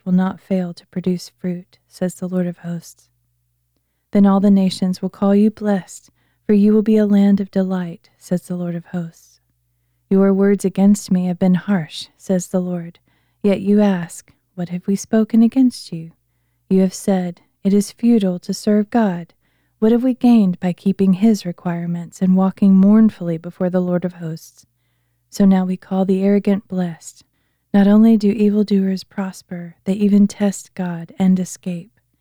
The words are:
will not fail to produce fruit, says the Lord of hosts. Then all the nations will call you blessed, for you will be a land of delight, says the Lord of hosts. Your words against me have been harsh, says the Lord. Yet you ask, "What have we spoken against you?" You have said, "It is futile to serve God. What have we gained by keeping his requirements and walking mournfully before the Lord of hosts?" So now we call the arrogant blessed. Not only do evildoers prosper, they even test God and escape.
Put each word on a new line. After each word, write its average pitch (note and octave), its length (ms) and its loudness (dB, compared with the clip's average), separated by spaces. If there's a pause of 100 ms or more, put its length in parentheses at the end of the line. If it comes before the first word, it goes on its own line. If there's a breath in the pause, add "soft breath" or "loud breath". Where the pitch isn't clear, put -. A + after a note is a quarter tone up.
will F#3 80 -2
not F#3 260 0
fail F3+ 360 -4
to - 140 -20
produce F3+ 420 -6
fruit, F3+ 480 -12 (100)
says - 260 -8
the F#3 140 -10
Lord F3+ 180 -4
of F3 120 -10
hosts. - 500 -14 (1000)
Then G3+ 160 4
all G3 140 4
the G3+ 100 4
nations F#3+ 500 0
will F#3 80 -8
call G3+ 260 0
you G#3 160 4
blessed, G#3 600 -8 (340)
for - 80 0
you G#3 220 4
will G#3+ 80 2
be G#3+ 160 2
a G#3 80 2
land G3+ 340 2
of F#3+ 100 -8
delight, F#3 680 -6
says - 240 -6
the F3+ 140 -10
Lord F3 180 -8
of E3 100 -10
hosts. - 560 -12 (680)
Your G3 240 2
words G3 320 0
against G3 440 2
me F3+ 160 0
have F3 120 -4
been F#3 160 2
harsh, F3 540 -6 (100)
says F#3 300 -4
the F#3 120 -4
Lord. F3 380 -10 (440)
Yet G3 200 0
you G3+ 180 2
ask, F#3+ 540 -4 (200)
"What F3 140 -10
have F3 180 -8
we G3+ 100 -2
spoken A3 460 0
against B3 500 0
you?" E3 200 -14 (560)
You F#3+ 120 2
have F#3 120 0
said, F3+ 480 -4 (240)
"It G3 80 2
is G3+ 200 0
futile G3+ 480 0
to - 120 -10
serve G#3 380 -2
God. F#3 420 -2 (460)
What A3 140 2
have A#3+ 100 0
we C4 100 0
gained A3+ 480 2
by F3+ 140 -4
keeping F#3+ 400 0
his G3+ 320 0
requirements E3+ 720 -8
and F#3 160 2
walking F#3+ 380 2
mournfully F#3+ 640 4
before F3 320 -6
the F3+ 100 0
Lord F3+ 240 -2
of F3+ 100 -6
hosts?" E3 520 -14 (640)
So G3+ 160 0
now F#3+ 180 4
we F#3 140 -6
call F#3+ 260 -4
the F#3+ 180 -2
arrogant G3+ 460 0
blessed. F3+ 560 -8 (480)
Not G3+ 140 4
only G#3+ 320 4
do G#3 100 0
evildoers G3+ 760 0
prosper, F3+ 800 -12
they F#3+ 100 -4
even G3+ 320 2
test - 480 -6
God E3+ 440 -10
and F#3 220 2
escape. F3 580 -12 (220)